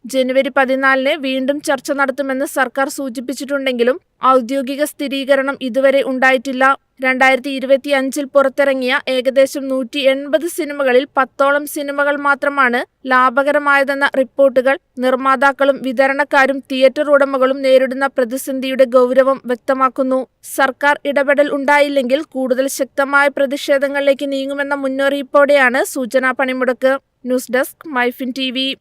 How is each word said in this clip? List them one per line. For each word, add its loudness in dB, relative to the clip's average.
ജനുവരി 0
പതിനാലിന് 0
വീണ്ടും -2
ചർച്ച -4
നടത്തുമെന്ന് -2
സർക്കാർ -4
സൂചിപ്പിച്ചിട്ടുണ്ടെങ്കിലും -4
ഔദ്യോഗിക 0
സ്ഥിരീകരണം -2
ഇതുവരെ 2
ഉണ്ടായിട്ടില്ല. 0
രണ്ടായിരത്തി 2
ഇരുപത്തിയഞ്ചിൽ 0
പുറത്തിറങ്ങിയ 0
ഏകദേശം 0
നൂറ്റി -4
എൺപത് 0
സിനിമകളിൽ 0
പത്തോളം 0
സിനിമകൾ -4
മാത്രമാണ് -2
ലാഭകരമായതെന്ന 2
റിപ്പോർട്ടുകൾ 2
നിർമ്മാതാക്കളും 0
വിതരണക്കാരും 0
തിയേറ്റർ 2
ഉടമകളും 2
നേരിടുന്ന 2
പ്രതിസന്ധിയുടെ -2
ഗൗരവം 4
വ്യക്തമാക്കുന്നു. -2
സർക്കാർ 0
ഇടപെടൽ 2
ഉണ്ടായില്ലെങ്കിൽ 2
കൂടുതൽ -2
ശക്തമായ 0
പ്രതിഷേധങ്ങളിലേക്ക് -2
നീങ്ങുമെന്ന -4
മുന്നറിയിപ്പോടെയാണ് 2
സൂചനാ -2
പണിമുടക്ക്. -2
ന്യൂസ് -4
ഡെസ്ക്, -4
മൈഫിൻ -4
ടി -4
വി. -6